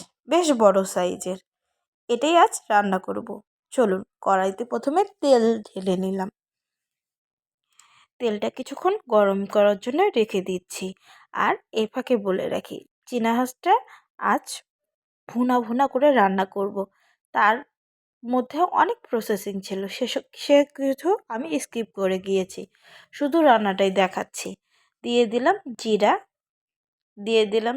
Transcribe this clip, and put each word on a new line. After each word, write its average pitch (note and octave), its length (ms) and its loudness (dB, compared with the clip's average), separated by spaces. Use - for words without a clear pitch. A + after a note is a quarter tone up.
বেশ E4 260 2
বড় G3+ 300 6
সাইজের। F#3 540 -6
এটাই C4 280 0
আজ F4+ 180 4
রান্না G#3 300 2
করব। G3+ 300 -10
চলুন, G3 300 0
কড়াইতে G3 440 0
প্রথমে C#4 380 0
তেল C4 260 4
ঢেলে F#3+ 340 -4
নিলাম। F#3+ 320 -4
তেলটা A3 300 -2
কিছুক্ষণ F4 440 -4
গরম G3+ 380 4
করার G#3 340 2
জন্য C4 200 -4
রেখে G#3+ 260 0
দিচ্ছি। F#3 440 -8
আর G3+ 200 0
এ A3 140 -2
ফাঁকে B3+ 300 -4
বলে G3 320 -2
রাখি, - 300 -8
চীনা A3+ 280 -2
হাঁসটা B3+ 380 -2
আজ C#4+ 140 -2
ভুনা B3 320 0
ভুনা A#3+ 260 0
করে C4+ 260 2
রান্না G3 340 2
করব। G3+ 300 -6
তার A3 220 4
মধ্যে B3 380 -2
অনেক G4 300 0
প্রসেসিং G#3 580 -4
ছিল, F#3+ 280 -8
সেসব, - 360 -6
সে - 220 2
কিছু C4+ 360 -4
আমি B3 180 -8
স্কিপ A3+ 340 -8
করে F#3+ 240 0
গিয়েছি, F#3+ 440 -4
শুধু C#4+ 280 0
রান্নাটাই G3+ 480 4
দেখাচ্ছি। - 580 -2
দিয়ে A#3+ 220 2
দিলাম B3 300 0
জিরা, G#3+ 360 2
দিয়ে G#3+ 280 2
দিলাম A3 300 -2